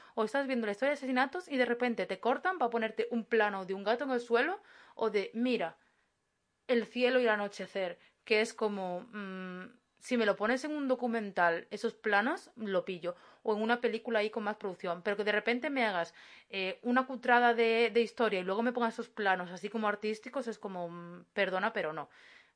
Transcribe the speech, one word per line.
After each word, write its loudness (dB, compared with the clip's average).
o 0
estás 0
viendo 0
la 0
historia 0
de -2
asesinatos -2
y -2
de 4
repente 0
te -4
cortan 0
pa' 2
ponerte -2
un -2
plano 0
de -4
un -8
gato 2
en -4
el 0
suelo 2
o -2
de, 0
"Mira, 0
el 2
cielo 2
y 4
el 4
anochecer", -2
que 4
es 0
como, -4
mm, -10
si -2
me 2
lo 4
pones 0
en -6
un -2
documental, 0
esos -6
planos, 0
lo -2
pillo, -6
o 0
en 0
una 2
película 0
ahí 2
con -4
más -2
producción, -6
pero 0
que -2
de 2
repente 0
me 0
hagas, -2
eh, -4
una 2
cutrada 4
de, 4
de 4
historia 0
y -4
luego 0
me 2
pongas 0
esos -8
planos 0
así -10
como -2
artísticos, -4
es -8
como, -8
mm, -14
perdona, 0
pero -2
no. -8